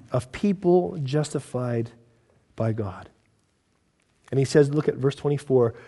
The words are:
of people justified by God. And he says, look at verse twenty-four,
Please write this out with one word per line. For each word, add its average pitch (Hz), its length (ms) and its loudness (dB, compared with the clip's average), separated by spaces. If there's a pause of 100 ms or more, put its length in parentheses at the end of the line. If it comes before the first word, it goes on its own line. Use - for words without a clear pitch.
(120)
of 123 200 -4
people 180 680 0
justified 127 880 -4 (640)
by 113 180 -2
God. 101 360 -8 (1200)
And 135 80 0
he 139 60 4
says, 143 260 4
look 147 180 0
at 147 80 -4
verse 135 180 0
twenty-four, 131 600 2 (140)